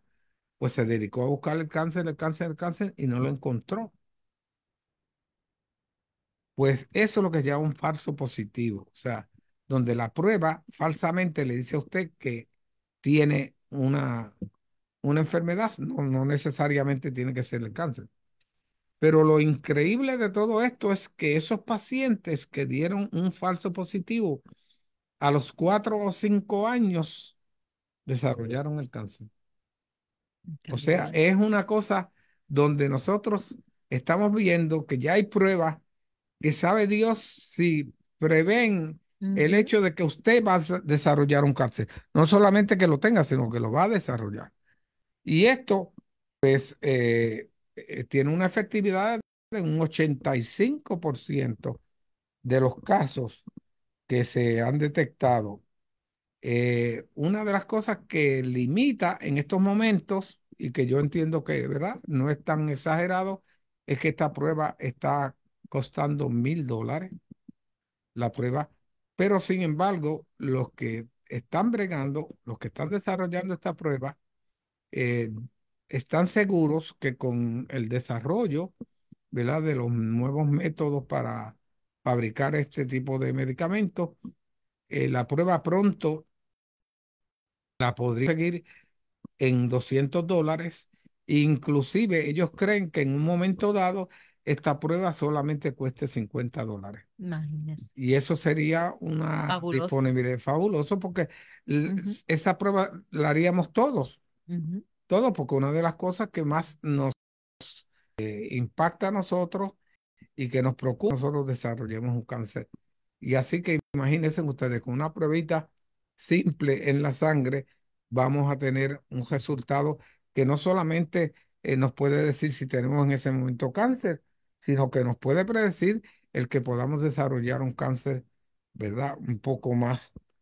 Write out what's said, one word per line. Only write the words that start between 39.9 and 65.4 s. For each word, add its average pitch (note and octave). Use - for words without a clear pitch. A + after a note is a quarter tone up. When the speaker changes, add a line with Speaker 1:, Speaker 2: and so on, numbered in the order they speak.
Speaker 1:
que F3+
usted A3
va G3
a F3+
sa-, F3
desarrollar D3
un C#3+
cáncer. A#2+
No D#3
solamente G3+
que F3+
lo D3
tenga, G#3
sino C3
que A#2
lo A2
va D3+
a G#3
desarrollar. A#2
Y E3
esto, A3+
pues, C3+
eh, A#2
eh, -
tiene C#3
una F3+
efectividad G#3
de G#3+
un D#3+
ochenta D3+
y A#2+
cinco A#3
por D3+
ciento B2
de B2+
los B2+
casos C#3+
que B2
se A#2
han C3
detectado. B2
Eh, A#2+
una G3
de G#3
las G3
cosas A3
que C#3
limita F3
en C#3
estos F#3
momentos, G3
y C#3
que C3
yo C3
entiendo D#3
que, C3
¿verdad?, D3
no C#3
es D3
tan D#3
exagerado, F3+
es C#3
que D#3+
esta D3+
prueba D3+
está C#3